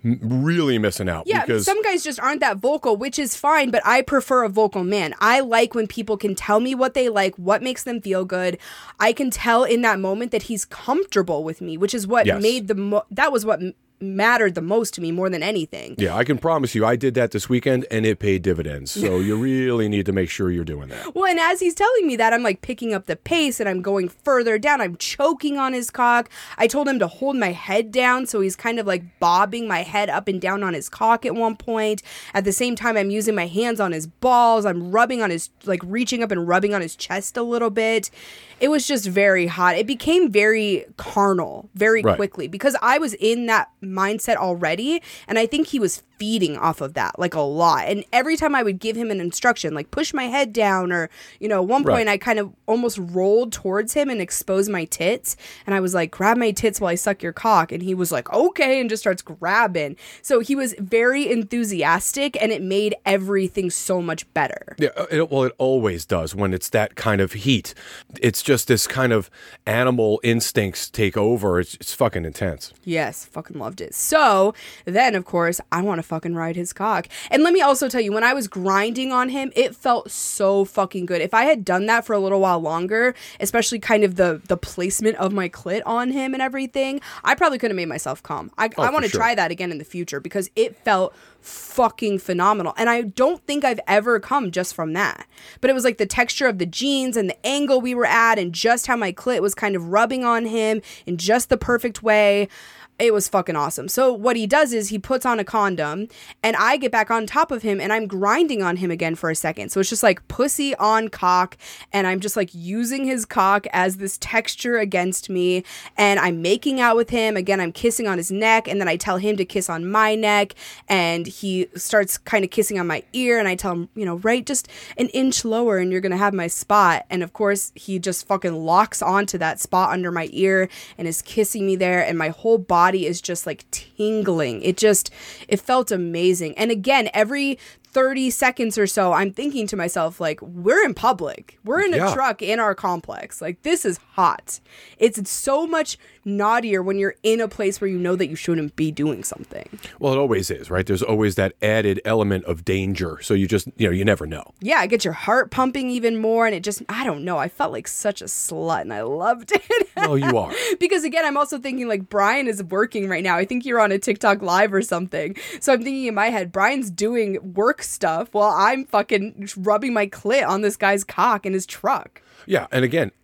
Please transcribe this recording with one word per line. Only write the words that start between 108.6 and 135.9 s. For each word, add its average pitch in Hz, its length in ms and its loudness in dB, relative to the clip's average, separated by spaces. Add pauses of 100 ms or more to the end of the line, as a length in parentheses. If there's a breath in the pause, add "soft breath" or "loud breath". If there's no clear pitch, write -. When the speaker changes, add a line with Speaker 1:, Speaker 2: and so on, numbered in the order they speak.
Speaker 2:
on 180 180 0
him 180 120 -2
again 165 240 -2
for 165 160 -4
a 160 60 -2
second. 156 340 -4
So - 80 -2
it's 190 100 2
just, 226 140 -2
like, 208 240 4
pussy 277 480 0
on 220 320 2
cock, 180 500 2 (360 loud breath)
and 190 160 2
I'm 185 100 2
just, 202 180 -4
like, 190 160 0
using 226 520 -4
his 254 200 -2
cock 202 480 2
as 185 260 0
this 196 220 -6
texture 233 580 -2
against 185 520 -2
me, 180 320 0 (340 loud breath)
and 202 220 4
I'm 170 240 0
making 247 380 0
out 233 160 4
with 233 140 2
him. 220 260 0
Again, 190 240 0
I'm 170 100 -2
kissing 226 380 -2
on 185 100 -2
his 175 140 -6
neck, 220 340 2
and 196 140 -2
then 180 80 0
I 165 80 0
tell 185 220 -2
him 208 180 0
to 190 80 0
kiss 185 260 -4
on 165 180 -6
my 214 280 4
neck, 208 400 2 (320 loud breath)
and 170 400 0
he 185 480 -4
starts 202 420 0
kinda 196 300 -2
kissing 202 320 -2
on 175 80 -2
my 156 240 -4
ear, 240 260 2
and 214 80 0
I 185 80 0
tell 185 200 -4
him, 170 200 -6
you 214 120 -4
know, 170 100 -4
"Right 226 280 0
just - 220 -4 (300 loud breath)
an 247 140 0
inch 262 340 0
lower, 226 340 2
and 185 140 0
you're 185 80 0
gonna 185 160 -2
have 202 180 2
my 170 140 -2
spot." 185 640 2
And 180 120 -2
of 185 100 -8
course, 202 440 -2
he 190 240 -6
just 180 260 -6
fucking 185 300 -2
locks 165 440 2
onto 196 380 0
that 160 220 -2
spot 185 300 2
under 180 200 -2
my 170 220 -4
ear 185 360 2 (300 loud breath)
and 170 80 -6
is 165 160 -4
kissing 208 420 -2
me 190 120 2
there, 180 280 2
and 170 140 -2
my 160 120 -2
whole 226 280 2
body 180 300 4
is 175 320 0
just, - 260 -8
like, - 240 -10
tingling. 185 920 -2
It 180 160 0
just, 208 320 4 (360 loud breath)
it 202 140 -2
felt 254 320 0